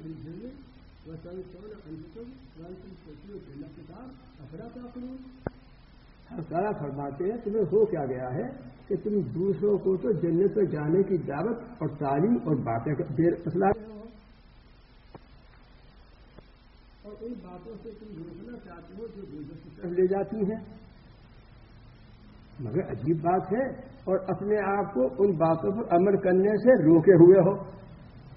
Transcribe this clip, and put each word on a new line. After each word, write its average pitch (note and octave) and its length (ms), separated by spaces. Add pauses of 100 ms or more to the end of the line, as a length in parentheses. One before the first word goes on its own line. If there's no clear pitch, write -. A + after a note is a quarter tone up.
بالبر D#3+ 400 (640)
وتنسون F3 640
انفسکم G3+ 560 (320)
وانتم F#3 340 (120)
تتلون F3+ 360 (140)
الکتاب D#3 540 (340)
افلا E3 320
تعقلون۔ B3 420 (1120)
ہم F3 180
سارا F#3 300
فرماتے C#3+ 520
ہیں A#3+ 140
تمہیں G#3 280
ہو G#3 140
کیا D#3 200
گیا B2+ 280
ہے G#3 120 (420)
کہ G3+ 60 (100)
تم G#3 140 (160)
دوسروں G3 440
کو F#3+ 180
تو A#3+ 240
جنت E3+ 360
میں G3+ 160
جانے D3+ 360
کی F#3+ 80 (120)
دعوت E3+ 540
اور D3+ 60 (100)
تعلیم D3 460
اور D#3 120 (120)
باتیں A#2 240 (240)
دے، E3 140 (140)
بتلا F3+ 240
رہے G#3 180
ہو، G#3+ 180 (3000)
اور G#3 160
ان A#3 120 (100)
باتوں F3+ 400
سے A#3 160
تم G#3+ 100 (100)
روکنا F3+ 460
چاہتے E3+ 340
ہو A3+ 80 (100)
جو G3+ 60 (100)
دوزخ D3+ 320
کی - 120
طرف F3+ 220
لے F#3 80
جاتی G3 320 (120)
ہیں۔ A3+ 100 (2000)
مگر B2+ 320
عجیب D3+ 300
بات F3+ 300
ہے، B3+ 120 (400)
اور F#3 120 (160)
اپنے G3+ 240 (120)
آپ G3 260
کو B3 80 (220)
ان G#3 120
باتوں D#3+ 400
پر A3+ 200
عمل G3 260
کرنے F#3+ 400
سے A#3+ 80 (140)
روکے E3 380
ہوئے F#3 240
ہو، G3 80 (840)